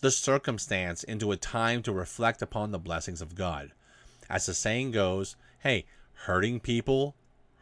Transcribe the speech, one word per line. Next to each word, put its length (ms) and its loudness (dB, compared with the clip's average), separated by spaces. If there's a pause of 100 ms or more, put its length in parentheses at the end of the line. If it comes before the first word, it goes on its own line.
the 100 6
circumstance 920 0
into 280 0
a 40 0
time 460 0
to 100 -2
reflect 480 0
upon 300 -4
the 80 -4
blessings 420 -6
of 140 -12
God. 380 -4 (560)
As 180 0
the 80 -2
saying 380 0
goes, 440 2 (240)
hey, 240 0 (400)
hurting 360 2
people 540 2 (480)